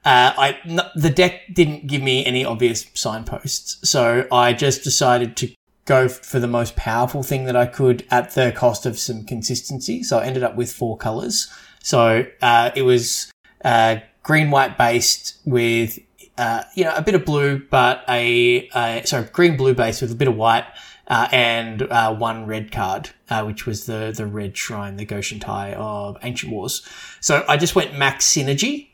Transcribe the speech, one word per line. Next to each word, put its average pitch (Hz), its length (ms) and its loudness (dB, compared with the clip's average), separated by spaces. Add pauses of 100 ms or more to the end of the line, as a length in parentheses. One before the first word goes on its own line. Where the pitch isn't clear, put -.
uh, 127 320 6
I, 139 280 2
n-, 170 160 -2 (140)
the 160 160 2
deck - 320 2 (100)
didn't 151 340 2
give 135 160 -4
me 135 220 0
any 127 200 0
obvious 117 500 0
signposts. - 920 -8
So 120 420 2
I 123 220 4
just 131 320 0
decided 123 540 0
to 123 120 -6 (360)
go 131 200 4
f-, 123 180 -4
for 139 160 -2
the 120 80 -2
most 120 280 -2
powerful 123 460 -2
thing 131 220 -4
that 127 120 0
I 104 100 6
could 127 440 2
at 123 240 0
the 123 180 2
cost 120 340 0
of 110 120 -4
some 110 260 -8
consistency. 127 760 -6
So - 160 0
I - 80 0
ended 131 160 -4
up 120 140 -2
with 120 160 -4
four 113 240 -6
colors. - 540 -6 (320)
So, 117 440 4 (160)
uh, 120 320 4
it 135 80 -2
was, 123 480 2 (340)
uh, 113 320 4 (260)
green, 151 280 2
white 135 280 2
based - 680 2
with, 117 540 0 (400)
uh, 113 240 -2 (120)
you 185 100 0
know, 160 100 -2
a 156 80 -2
bit 196 120 2
of 180 120 2
blue, 143 440 0
but 127 380 2
a, 120 680 2
a, 117 300 -2
sorry, 120 280 -2
green, 170 260 4
blue 131 160 4
based 113 260 0
with 120 100 -4
a 120 40 -6
bit 131 140 0
of 110 80 0
white, 113 280 2 (440)
uh, 120 240 2
and, 117 500 0
uh, 113 320 0
one 113 320 -4
red 107 260 -8
card, - 380 -6 (180)
uh, 110 160 -2
which 107 220 -8
was 107 200 -6
the, 110 300 -6
the 107 100 -6
red 101 300 -8
shrine, 101 400 -8
the 104 80 -10
Goshen 104 360 -8
Tai 101 340 -8
of 101 480 -8
Ancient 123 300 -8
Wars. 104 340 -8 (340)
So 151 260 2
I 147 120 2
just 170 160 0
went 147 240 0
max 135 280 0
synergy 214 680 -2